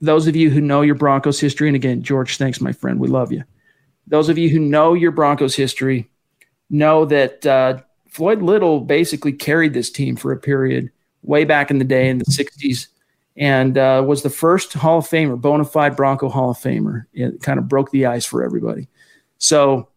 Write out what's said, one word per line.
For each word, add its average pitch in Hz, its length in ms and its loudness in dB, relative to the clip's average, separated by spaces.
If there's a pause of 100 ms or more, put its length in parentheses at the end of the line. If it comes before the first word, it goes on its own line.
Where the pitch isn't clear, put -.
those 156 240 2
of 160 100 2
you 160 140 4
who 143 120 2
know 143 200 2
your 147 140 4
Broncos 139 440 0
history, 151 280 0
and 139 80 2
again, 123 260 -2
George, 131 360 -4
thanks, 131 220 -4
my 131 120 -4
friend. 127 280 -4
We 127 80 -2
love 131 240 -2
you. 147 120 -6 (640)
Those 156 220 2
of 156 100 0
you 165 100 2
who 156 100 2
know 151 360 4
your 170 160 2
Broncos 143 440 0
history 131 540 -4 (640)
know 151 340 4
that, 139 400 0
uh, 131 320 2 (320)
Floyd 202 320 -2
Little 175 380 2
basically 151 520 -2
carried 151 420 0
this 120 180 -4
team 131 240 -4
for 135 160 -6
a 131 60 -4
period 131 540 -2 (300)
way 147 240 2
back 147 240 2
in 143 80 2
the 131 80 0
day 131 240 2
in 127 80 -2
the 123 80 -4
sixties 139 600 -6 (500)
and, 135 400 2
uh, 131 280 4
was 139 180 0
the 143 60 -2
first 170 440 0
Hall 160 260 2
of 135 80 -6
Famer, 147 320 -2
bona 147 260 0
fide 143 300 0
Bronco 135 340 -2
Hall 127 220 -2
of 117 60 -6
Famer. 110 560 -6
It - 280 -6
kind 135 180 -2
of 123 80 -6
broke 135 240 0
the 135 140 2
ice 120 200 -2
for - 180 -4
everybody. - 440 -6 (500)
So 139 600 2